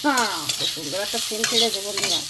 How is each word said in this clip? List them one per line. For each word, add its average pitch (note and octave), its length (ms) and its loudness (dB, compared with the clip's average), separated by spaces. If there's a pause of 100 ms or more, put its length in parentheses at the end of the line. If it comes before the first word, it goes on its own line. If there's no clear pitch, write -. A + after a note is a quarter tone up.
হ্যাঁ, A#3+ 320 4 (200)
খুব - 180 -2
সুন্দর D3+ 320 -4
একটা A3+ 200 -2
সেন্ট A3 240 0
ছেড়েছে A3+ 360 2
বন্ধুরা G3+ 440 0